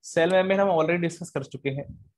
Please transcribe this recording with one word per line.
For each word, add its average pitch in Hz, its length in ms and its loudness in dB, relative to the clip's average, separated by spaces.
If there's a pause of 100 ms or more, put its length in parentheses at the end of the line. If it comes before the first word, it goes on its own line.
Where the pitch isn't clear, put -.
Cell 170 280 2
मेम्ब्रेन 190 280 2
हम 202 100 4
already 170 300 2
discuss 165 300 -6
कर 135 160 -6
चुके 135 240 -6
हैं। 139 160 -8 (320)